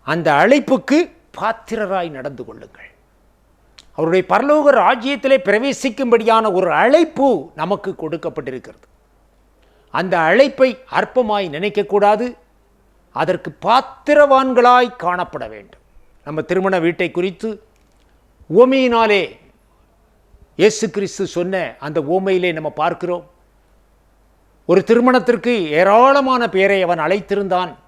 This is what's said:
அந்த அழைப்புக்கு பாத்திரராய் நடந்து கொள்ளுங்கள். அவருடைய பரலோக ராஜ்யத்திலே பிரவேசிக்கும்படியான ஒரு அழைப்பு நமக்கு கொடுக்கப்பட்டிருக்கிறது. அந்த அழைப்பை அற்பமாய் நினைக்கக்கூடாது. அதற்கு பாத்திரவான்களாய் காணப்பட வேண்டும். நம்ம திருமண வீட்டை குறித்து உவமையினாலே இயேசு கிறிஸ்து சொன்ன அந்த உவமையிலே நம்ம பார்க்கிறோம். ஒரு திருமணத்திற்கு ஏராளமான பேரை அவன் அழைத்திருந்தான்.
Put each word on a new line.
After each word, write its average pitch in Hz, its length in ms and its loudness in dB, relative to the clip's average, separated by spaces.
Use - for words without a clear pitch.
அந்த 160 320 -2
அழைப்புக்கு 262 760 2
பாத்திரராய் 196 720 -6
நடந்து 131 360 -12
கொள்ளுங்கள். - 460 -20
அவருடைய 165 380 -2
பரலோக 285 460 2
ராஜ்யத்திலே 254 640 0
பிரவேசிக்கும்படியான 226 1160 0
ஒரு 175 180 0
அழைப்பு 254 840 2
நமக்கு 185 360 -6
கொடுக்கப்பட்டிருக்கிறது. 147 920 -12
அந்த 175 280 -2
அழைப்பை 240 580 2
அற்பமாய் 208 580 -2
நினைக்கக்கூடாது. 208 880 -2
அதற்கு 170 500 -6
பாத்திரவான்களாய் 254 1400 2
காணப்பட 170 500 -6
வேண்டும். 107 320 -20
நம்ம 156 160 -8
திருமண 185 380 0
வீட்டை 170 320 -2
குறித்து 190 520 -6
உவமையினாலே 233 840 2
இயேசு 214 340 0
கிறிஸ்து 190 380 -6
சொன்ன 175 520 -6
அந்த 151 220 -4
உவமையிலே 180 520 0
நம்ம 156 160 -8
பார்க்கிறோம். 170 600 -6
ஒரு 185 180 2
திருமணத்திற்கு 240 880 2
ஏராளமான 240 760 2
பேரை 190 320 2
அவன் 175 180 -2
அழைத்திருந்தான். 185 760 -4